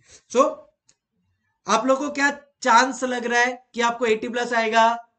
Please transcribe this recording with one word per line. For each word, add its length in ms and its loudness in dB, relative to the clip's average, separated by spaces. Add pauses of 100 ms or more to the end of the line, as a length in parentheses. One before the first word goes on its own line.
(360)
So, 200 2 (1120)
आप 180 0
लोग 120 2
को 120 -6
क्या 200 0 (320)
चांस 420 2
लग 220 -6
रहा 140 0
है 340 -4
कि 60 -6
आपको 260 -2
एटी 220 0
प्लस 240 -6
आएगा? 420 2 (240)